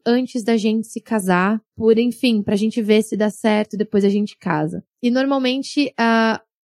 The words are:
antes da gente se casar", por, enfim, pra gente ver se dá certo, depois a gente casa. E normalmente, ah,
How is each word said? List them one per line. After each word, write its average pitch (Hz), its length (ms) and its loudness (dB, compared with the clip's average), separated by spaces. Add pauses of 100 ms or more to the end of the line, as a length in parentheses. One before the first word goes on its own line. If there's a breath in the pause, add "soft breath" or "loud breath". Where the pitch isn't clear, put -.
antes 247 380 0
da 233 140 2
gente 214 300 0
se - 120 -12
casar", 196 640 0 (140)
por, 220 220 4
enfim, 233 440 0
pra 214 140 -2
gente 220 260 0
ver 214 220 2
se - 120 -6
dá 208 140 0
certo, 214 480 -2
depois 208 260 0
a 202 60 4
gente 208 280 -2
casa. 160 460 -4 (180)
E 240 80 0
normalmente, 269 880 -2
ah, 226 440 0 (280)